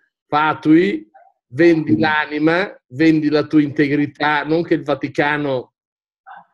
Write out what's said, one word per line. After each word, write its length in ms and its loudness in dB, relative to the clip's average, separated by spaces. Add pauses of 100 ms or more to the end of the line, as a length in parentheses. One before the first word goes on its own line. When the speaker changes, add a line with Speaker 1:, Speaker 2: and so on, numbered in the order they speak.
(300)
Speaker 1:
fatui, 800 0 (380)
vendi 480 2
Speaker 2:
Mm. 40 2
Speaker 1:
l'anima, 760 -2 (100)
vendi 420 0
la 140 2
tua 180 2
integrità, 840 -2
non 180 -2
che 120 -2
il 100 -2
Vaticano 880 -4 (800)